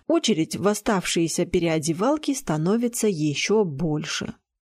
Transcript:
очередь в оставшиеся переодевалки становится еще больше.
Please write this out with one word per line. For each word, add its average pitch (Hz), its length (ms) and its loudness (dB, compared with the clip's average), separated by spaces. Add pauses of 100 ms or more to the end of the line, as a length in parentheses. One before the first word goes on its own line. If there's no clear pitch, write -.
очередь 220 480 2
в 180 120 0
оставшиеся 180 800 0
переодевалки 170 880 0
становится 214 760 0
еще 175 560 2
больше. 156 680 -4 (360)